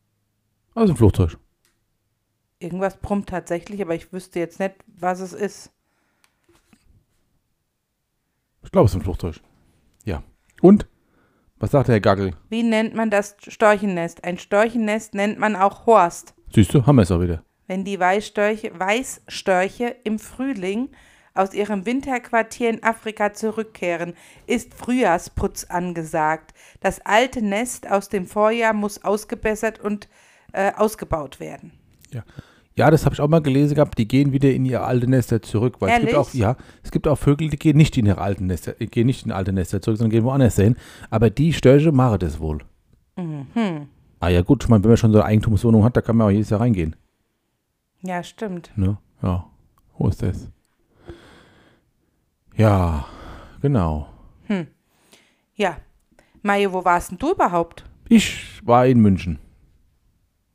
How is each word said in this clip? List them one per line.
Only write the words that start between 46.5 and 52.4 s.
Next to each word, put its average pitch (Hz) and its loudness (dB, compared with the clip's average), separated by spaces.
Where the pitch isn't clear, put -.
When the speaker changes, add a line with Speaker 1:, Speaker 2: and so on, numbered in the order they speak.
Speaker 1:
Jahr 107 0
reingehen. 92 -2
Speaker 2:
Ja, 180 -6
stimmt. 180 -12
Speaker 1:
Ne? 101 0
Ja. 90 -4
Wo 120 -2
ist 98 -4
das? 107 -6